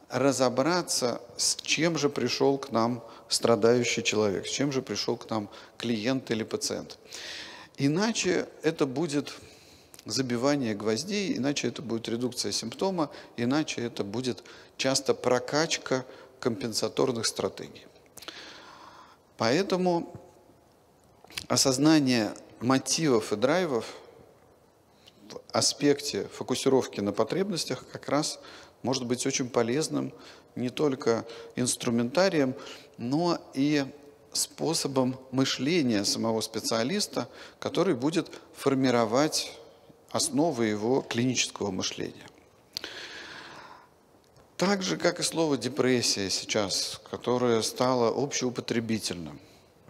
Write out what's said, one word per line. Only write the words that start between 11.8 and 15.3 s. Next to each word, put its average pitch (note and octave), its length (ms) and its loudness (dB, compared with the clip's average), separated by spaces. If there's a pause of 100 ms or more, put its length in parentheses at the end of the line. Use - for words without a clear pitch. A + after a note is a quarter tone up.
будет A2+ 260 -4
редукция A#2 440 -2
симптома, D#3+ 580 -2 (280)
иначе C3 440 0
это A#2 220 -4
будет A2+ 400 -4 (340)
часто C3+ 360 2
прокачка C3 920 0 (340)